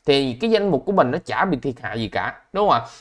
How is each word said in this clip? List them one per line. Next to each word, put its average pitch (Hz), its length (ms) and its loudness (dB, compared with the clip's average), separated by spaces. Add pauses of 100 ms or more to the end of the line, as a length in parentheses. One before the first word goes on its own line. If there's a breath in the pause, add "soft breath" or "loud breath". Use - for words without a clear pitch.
thì 139 340 2
cái 226 100 0
danh 202 180 2
mục 185 180 0
của 208 60 0
mình 151 180 2
nó 156 140 -2
chả 120 200 -2
bị 175 180 0
thiệt 131 200 -4
hại 107 180 -6
gì 107 80 -4
cả, 98 260 -4 (180)
đúng 202 160 0
không 120 120 4
ạ? - 60 -8 (140 loud breath)